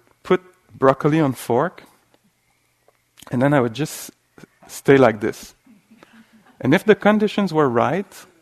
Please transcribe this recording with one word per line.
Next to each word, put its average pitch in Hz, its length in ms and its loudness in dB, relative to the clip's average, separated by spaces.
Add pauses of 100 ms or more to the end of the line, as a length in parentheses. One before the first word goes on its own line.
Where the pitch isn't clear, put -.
(220)
put 180 200 -2 (340)
broccoli 147 440 2
on 139 120 0
fork, 131 520 -4 (1500)
and 123 100 -4
then 143 140 0
I 143 60 2
would 120 120 -2
just - 380 -10 (580)
stay - 300 2
like 110 220 2
this. - 340 -8 (1080)
And 127 140 0
if 190 100 0
the 208 100 4
conditions 202 580 -2
were 156 160 2
right, 120 580 -4 (160)